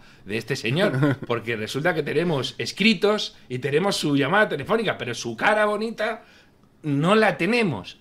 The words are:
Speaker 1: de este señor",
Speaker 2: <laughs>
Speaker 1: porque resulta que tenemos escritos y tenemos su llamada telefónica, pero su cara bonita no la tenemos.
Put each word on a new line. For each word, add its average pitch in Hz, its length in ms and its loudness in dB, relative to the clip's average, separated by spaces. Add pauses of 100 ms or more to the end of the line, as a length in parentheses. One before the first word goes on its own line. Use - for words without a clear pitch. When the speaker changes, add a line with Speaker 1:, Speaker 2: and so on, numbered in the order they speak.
(280)
Speaker 1:
de 101 100 -4
este 131 200 -4
señor", 151 360 0
Speaker 2:
<laughs> 135 320 2
Speaker 1:
porque 117 300 -2
resulta 117 400 -2
que 151 80 0
tenemos 143 560 0
escritos 208 760 2 (140)
y 127 100 -4
tenemos 147 360 0
su 147 200 0
llamada 170 340 4
telefónica, 165 500 -2
pero 117 160 -6
su 117 200 -6
cara 214 300 2
bonita 214 580 -4 (600)
no 156 320 2
la 214 200 4
tenemos. 170 640 -2